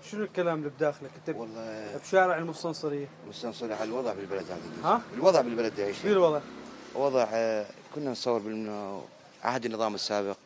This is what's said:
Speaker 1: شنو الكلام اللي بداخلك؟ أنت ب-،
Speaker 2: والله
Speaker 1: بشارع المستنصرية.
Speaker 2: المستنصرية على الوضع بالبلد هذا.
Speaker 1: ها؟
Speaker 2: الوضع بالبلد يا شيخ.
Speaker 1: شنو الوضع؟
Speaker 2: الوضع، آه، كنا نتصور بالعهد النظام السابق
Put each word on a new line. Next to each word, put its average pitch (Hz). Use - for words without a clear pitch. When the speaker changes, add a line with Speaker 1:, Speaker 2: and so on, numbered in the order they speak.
Speaker 1:
شنو 208
الكلام 170
اللي 147
بداخلك؟ 143
أنت 160
ب-، 208
Speaker 2:
والله 113
Speaker 1:
بشارع 185
المستنصرية. 156
Speaker 2:
المستنصرية 110
على 107
الوضع 117
بالبلد 95
هذا. 85
Speaker 1:
ها؟ 233
Speaker 2:
الوضع 160
بالبلد 117
يا 101
شيخ. -
Speaker 1:
شنو 202
الوضع؟ 165
Speaker 2:
الوضع، 131
آه، 110
كنا 147
نتصور 120
بالعهد 107
النظام 110
السابق 101